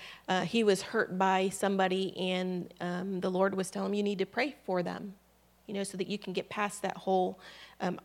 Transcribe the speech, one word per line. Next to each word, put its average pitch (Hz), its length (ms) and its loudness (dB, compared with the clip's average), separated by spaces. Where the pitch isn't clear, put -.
uh, 185 140 4
he 226 200 2
was 196 200 6
hurt - 340 -2
by 190 320 4
somebody 190 680 2
and, 185 640 -2
um, 180 400 -4
the 185 100 0
Lord 190 240 2
was 190 160 -2
telling 196 200 -2
him, 202 40 0
"You 208 80 2
need 202 160 0
to 185 80 0
pray 262 300 -2
for 180 160 0
them, 185 320 -8
you 214 80 -8
know, 196 100 -2
so 196 120 -8
that 185 120 -4
you 202 100 -4
can 190 140 -8
get 190 160 -4
past - 340 -4
that 185 160 -4
whole, 190 400 2
um, - 240 -2